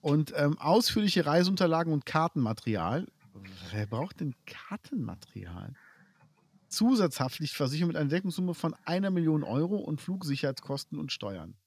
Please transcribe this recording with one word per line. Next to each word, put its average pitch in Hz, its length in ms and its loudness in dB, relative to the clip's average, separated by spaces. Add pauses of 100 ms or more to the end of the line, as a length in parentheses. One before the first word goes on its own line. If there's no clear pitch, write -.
Und, 147 340 2
ähm, 147 220 4
ausführliche 196 680 4
Reiseunterlagen 170 680 4
und 143 120 0
Kartenmaterial. 120 1000 0 (640)
Wer 104 140 -2
braucht 104 340 -6
denn 147 160 -4 (100)
Kartenmaterial? 98 1300 -10 (960)
Zusatzhaftpflichtversicherung 156 1200 2
mit 165 80 -2
einer 147 120 2
Deckungssumme 180 440 0
von 165 200 -2 (120)
einer 190 260 0
Million 160 320 2
Euro 156 320 0
und 156 260 -4
Flugsicherheitskosten 143 1000 -4
und 143 120 -6
Steuern. 87 440 -8 (120)